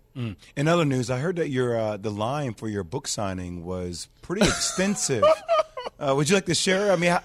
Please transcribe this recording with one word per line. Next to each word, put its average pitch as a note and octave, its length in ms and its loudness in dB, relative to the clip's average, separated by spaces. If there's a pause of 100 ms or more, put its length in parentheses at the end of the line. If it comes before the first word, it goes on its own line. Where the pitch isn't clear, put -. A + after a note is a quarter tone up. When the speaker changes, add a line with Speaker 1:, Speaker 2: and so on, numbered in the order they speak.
(160)
Speaker 1:
Mm. A#2 200 -6 (200)
In C#3+ 120 2
other E3+ 160 4
news, B2+ 260 0
I B2+ 80 -2
heard E3+ 180 -2
that D#3+ 120 -2
your, B2+ 300 0
uh, G#2+ 180 0
the G#2 140 -6
line A#2 440 -4
for A2 140 -8
your G2+ 140 -2
book F#2 240 -8
signing F2+ 580 -6
was F2+ 440 -8 (140)
pretty F#3+ 200 -2
Speaker 2:
<laughs> F#3 40 8
Speaker 1:
extensive. - 760 0 (760)
Uh, C#3 180 0
would C#3+ 120 2
you F#3+ 60 4
like F#3+ 120 2
to E3+ 80 0
share? F#3+ 380 2
I F3+ 40 6
mean, F3 160 2
h-, F3+ 120 2